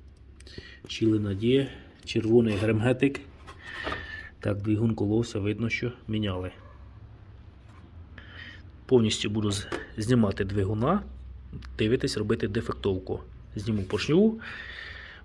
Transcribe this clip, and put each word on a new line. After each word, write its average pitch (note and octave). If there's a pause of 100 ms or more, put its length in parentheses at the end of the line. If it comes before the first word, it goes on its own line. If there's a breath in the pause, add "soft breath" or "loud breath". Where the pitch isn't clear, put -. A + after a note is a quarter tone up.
(880 loud breath)
Щілина G#2+
є. B2 (340 loud breath)
Червоний A2+
герметик. A2+ (1200 loud breath)
Так, G2+
двигун G#2+
коловся, G#2+
видно, G#2+
що A#2+ (160)
міняли. F#2+ (2250 loud breath)
Повністю A2+
буду G#2
з-, G2 (300 loud breath)
знімати G#2+
двигуна, G#2+ (720)
дивитись, A2
робити A2
дефектовку. G2+ (360)
Зніму G#2
поршню, G3+ (840 loud breath)